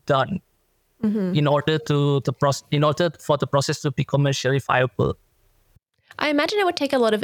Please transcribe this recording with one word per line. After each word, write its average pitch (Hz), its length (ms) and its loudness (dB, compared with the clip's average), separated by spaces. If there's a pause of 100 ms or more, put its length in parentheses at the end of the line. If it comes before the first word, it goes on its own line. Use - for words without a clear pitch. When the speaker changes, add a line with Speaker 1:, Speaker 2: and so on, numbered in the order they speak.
Speaker 1:
done 135 340 0 (640)
Speaker 2:
Mm-hmm. 202 340 -2
Speaker 1:
in 147 120 2
order 147 300 0
to 143 420 0
the 135 120 -4
proc-, 139 380 -2
in 147 140 2
order 151 260 2 (100)
for 151 160 0
the 160 100 -2
process 143 340 -2
to 151 100 -2
be 135 140 -4
commercially 139 560 0
viable. 127 560 0 (1040)
Speaker 2:
I 294 120 0
imagine 320 280 0
it 415 60 2
would 349 120 0
take 285 180 -2
a 269 40 2
lot 226 140 2
of 208 120 -2